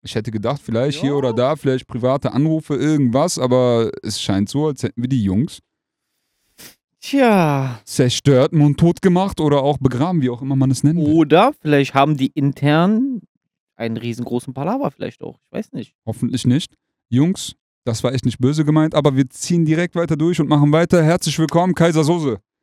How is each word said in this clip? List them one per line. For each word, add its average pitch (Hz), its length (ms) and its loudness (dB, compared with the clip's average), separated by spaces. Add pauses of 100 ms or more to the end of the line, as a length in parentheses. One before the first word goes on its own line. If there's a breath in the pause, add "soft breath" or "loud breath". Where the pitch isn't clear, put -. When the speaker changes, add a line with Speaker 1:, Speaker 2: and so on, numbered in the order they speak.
Speaker 1:
Ich - 60 -14
hätte 110 160 -6
gedacht, 110 340 -4
vielleicht 127 380 -2
hier 139 80 0
Speaker 2:
Ja. 143 60 -2
Speaker 1:
oder 131 180 -2
da, 127 220 0
vielleicht 131 320 -4
private 127 440 -2
Anrufe, 151 440 -2
irgendwas, 143 640 0
aber 123 500 2 (140)
es - 180 -8
scheint 101 280 0
so, 151 180 -2
als 139 160 -4
hätten 120 180 -6
wir 127 80 -4
die 127 140 0
Jungs 98 380 -2 (1400 loud breath)
Speaker 2:
Tja. 156 840 0
Speaker 1:
zerstört, 135 680 2
mundtot 151 480 2
gemacht 185 400 0
oder 143 220 2
auch 135 160 0
begraben, 135 420 0
wie 127 80 0
auch 120 140 -8
immer 135 120 -4
man 135 140 2
es 127 140 -2
nennen 160 200 2
will. 147 80 2
Speaker 2:
Oder 165 480 4
vielleicht 143 360 0
haben 143 220 2
die 135 100 0
intern 175 920 0 (560)
einen 113 200 -6
riesengroßen 120 560 -6
Palaver 190 380 -4
vielleicht - 320 -12
auch. - 240 -16
Ich - 40 -20
weiß - 200 -10
nicht. - 240 -14 (100)
Speaker 1:
Hoffentlich 120 400 -6
nicht. - 300 0 (340)
Jungs, 151 460 -2 (280)
das 113 200 -6
war 127 100 -2
echt 127 120 -6
nicht 117 120 -2
böse 151 260 0
gemeint, 156 300 2
aber 143 220 2
wir 135 160 2
ziehen 170 340 0
direkt 160 300 -2
weiter 165 220 -2
durch 165 220 0
und 147 80 0
machen 147 240 4
weiter. 170 320 4
Herzlich 160 360 0
willkommen, 170 340 0
Kaiser 165 300 2
Soße. 147 360 -2 (240)